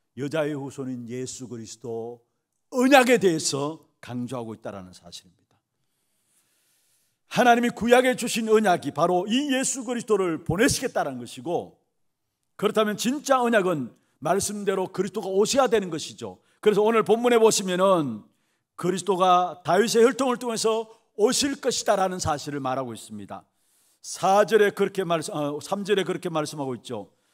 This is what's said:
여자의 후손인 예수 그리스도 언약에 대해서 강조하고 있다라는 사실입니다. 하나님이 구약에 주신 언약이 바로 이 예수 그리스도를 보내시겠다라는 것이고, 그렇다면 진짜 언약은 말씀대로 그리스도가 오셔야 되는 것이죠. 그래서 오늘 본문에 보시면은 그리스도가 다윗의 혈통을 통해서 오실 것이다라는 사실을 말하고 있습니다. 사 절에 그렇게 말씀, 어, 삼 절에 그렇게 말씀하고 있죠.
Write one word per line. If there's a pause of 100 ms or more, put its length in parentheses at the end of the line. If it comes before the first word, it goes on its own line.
(160)
여자의
후손인
예수
그리스도 (460)
언약에
대해서 (140)
강조하고
있다라는
사실입니다. (1800)
하나님이
구약에
주신
언약이
바로
이
예수
그리스도를
보내시겠다라는
것이고, (800)
그렇다면
진짜
언약은 (260)
말씀대로
그리스도가
오셔야
되는
것이죠. (220)
그래서
오늘
본문에
보시면은 (540)
그리스도가
다윗의
혈통을
통해서 (260)
오실
것이다라는
사실을
말하고
있습니다. (580)
사
절에
그렇게
말씀,
어,
삼
절에
그렇게
말씀하고
있죠. (220)